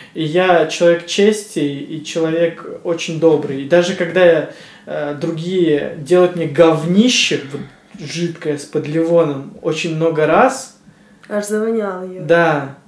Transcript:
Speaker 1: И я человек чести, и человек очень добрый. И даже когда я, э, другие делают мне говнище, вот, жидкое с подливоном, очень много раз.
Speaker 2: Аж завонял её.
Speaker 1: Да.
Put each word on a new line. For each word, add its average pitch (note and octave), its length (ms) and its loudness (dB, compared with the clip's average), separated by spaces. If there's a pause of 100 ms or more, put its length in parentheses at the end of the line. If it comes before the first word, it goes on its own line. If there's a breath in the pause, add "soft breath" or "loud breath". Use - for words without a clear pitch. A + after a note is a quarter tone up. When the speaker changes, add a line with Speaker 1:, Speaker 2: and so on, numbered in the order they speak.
(140 loud breath)
Speaker 1:
И D#3+ 100 -4
я E3+ 420 2
человек E3+ 400 2
чести, G#3 540 0
и C#3+ 440 -6
человек E3 600 -2 (180)
очень E3 360 -6
добрый. C#3+ 420 2
И C#3 60 -10
даже F3 260 2
когда F3+ 320 0
я, D#3+ 240 2 (360 loud breath)
э, D3 340 -6
другие E3 760 -2
делают F3+ 360 2
мне E3 120 -4
говнище, E3 920 2 (120)
вот, C#3+ 80 -8 (400)
жидкое D#3+ 580 -6
с - 60 -12
подливоном, D3+ 960 -2
очень D#3+ 340 -4
много D#3 300 0
раз. A3 500 2 (520 soft breath)
Speaker 2:
Аж G#3 180 -4
завонял G#3+ 560 -4
её. F#3 220 -12
Speaker 1:
Да. D3+ 520 2 (120)